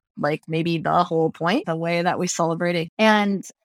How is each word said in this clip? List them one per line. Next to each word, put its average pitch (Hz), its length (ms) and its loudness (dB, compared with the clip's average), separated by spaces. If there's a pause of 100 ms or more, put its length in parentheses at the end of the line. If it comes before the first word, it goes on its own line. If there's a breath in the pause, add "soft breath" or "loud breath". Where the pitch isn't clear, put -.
(180)
like, 160 300 -2
maybe 165 320 0
the 156 260 2
whole 160 240 0
point, 196 380 -2
the 165 100 -2
way 170 240 -2
that 160 180 0
we 180 80 -2
celebrate 175 480 -2
it. 170 220 -4
And 208 500 2 (180)